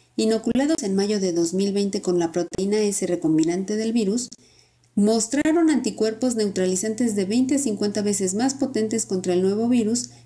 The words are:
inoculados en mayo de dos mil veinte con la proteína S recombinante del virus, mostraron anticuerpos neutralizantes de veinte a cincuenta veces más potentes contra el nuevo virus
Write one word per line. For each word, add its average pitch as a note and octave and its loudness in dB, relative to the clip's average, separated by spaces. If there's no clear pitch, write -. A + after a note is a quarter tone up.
inoculados A#3 0
en G3 -2
mayo G#3 0
de F#3 0
dos E3+ 0
mil G3 0
veinte G3+ -2
con F3 0
la E3 0
proteína F#3+ -2
S G3+ -2
recombinante F3 0
del A3+ -2
virus, A3+ -2
mostraron C#4+ 2
anticuerpos A3 0
neutralizantes G#3 0
de G3+ 0
veinte B3+ 2
a C#4 2
cincuenta G#3 -2
veces G3 0
más B3 0
potentes A3 -2
contra F#3 -2
el F#3 2
nuevo G#3 0
virus A#3+ 0